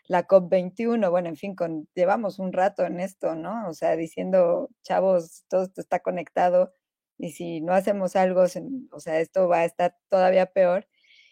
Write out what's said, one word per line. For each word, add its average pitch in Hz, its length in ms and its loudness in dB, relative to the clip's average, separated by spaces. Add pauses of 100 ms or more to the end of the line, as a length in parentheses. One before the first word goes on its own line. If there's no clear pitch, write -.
la 175 200 0
cop 185 220 4
veintiuno, 196 600 0
bueno, 175 180 0
en 165 60 -8
fin, 202 200 -10
con, 160 400 -6
llevamos 190 440 0
un 185 140 -6
rato 185 320 0
en 175 140 -6
esto, 180 360 -6
¿no? 190 320 -8
O 165 60 -8
sea, 165 220 -2
diciendo, 175 720 0 (140)
chavos, 180 680 -2
todo 190 140 0
esto 185 180 -10
está 180 180 -4
conectado, 180 720 0 (460)
y 170 140 -10
si 170 300 -8
no 170 120 -2
hacemos 190 420 0
algo, 185 320 4
se, 180 160 -8 (280)
o 147 80 -16
sea, 160 200 -2
esto 180 280 0
va 170 140 2
a 165 40 4
estar 175 300 -2 (140)
todavía 185 380 4
peor. 185 400 0 (440)